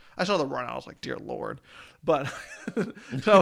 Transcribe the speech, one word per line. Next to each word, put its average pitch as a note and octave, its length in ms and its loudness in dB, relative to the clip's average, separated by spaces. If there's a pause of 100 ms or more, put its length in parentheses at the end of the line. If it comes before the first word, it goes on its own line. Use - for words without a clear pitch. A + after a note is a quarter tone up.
(160)
I F3+ 80 -2
saw G3 140 2
the C#3+ 80 0
run, C3 180 -4
I A#2+ 120 -8
was - 100 -10
like, - 140 -18
"Dear B2+ 180 -8
Lord." A#2+ 420 -8 (440)
But, D3 280 0 (420)
<laughs> - 480 -6
so G#3+ 200 4